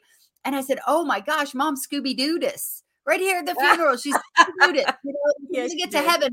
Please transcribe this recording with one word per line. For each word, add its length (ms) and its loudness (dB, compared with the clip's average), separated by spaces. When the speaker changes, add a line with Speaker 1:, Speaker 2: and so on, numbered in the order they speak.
Speaker 1:
And 100 -2
I 60 -2
said, 260 -2
"Oh 180 2
my 140 -2
gosh, 340 -2
Mom 220 0
Scooby-Dooed 680 -2
us. 400 -6
Right 140 2
here 200 0
at 80 -6
the 80 -4
Speaker 2:
<laughs> 40 -6
Speaker 1:
funeral, 380 4
she's 180 -4
Scooby-Dooed 600 4
it. 280 2
You 100 -8
know, 200 0
Speaker 2:
Yes, 140 -4
Speaker 1:
when 60 -4
we 0 -
Speaker 2:
she 80 -8
Speaker 1:
get 140 -6
to 80 0
Speaker 2:
did. 100 2
Speaker 1:
heaven 240 2